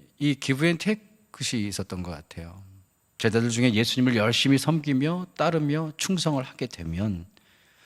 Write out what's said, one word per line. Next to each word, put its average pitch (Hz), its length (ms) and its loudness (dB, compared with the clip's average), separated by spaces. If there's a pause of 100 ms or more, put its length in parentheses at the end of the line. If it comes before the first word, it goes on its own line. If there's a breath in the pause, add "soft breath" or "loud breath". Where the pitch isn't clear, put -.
(180)
이 143 220 0
give 139 260 0
and 170 160 0
take이 - 840 -4
있었던 95 340 -6
것 90 80 -6
같아요. 85 540 -14 (540)
제자들 117 320 2
중에 120 240 4
예수님을 120 420 2
열심히 117 400 4
섬기며 151 720 0 (100)
따르며 151 640 0
충성을 156 440 0
하게 - 240 -8
되면 87 600 -4 (600 soft breath)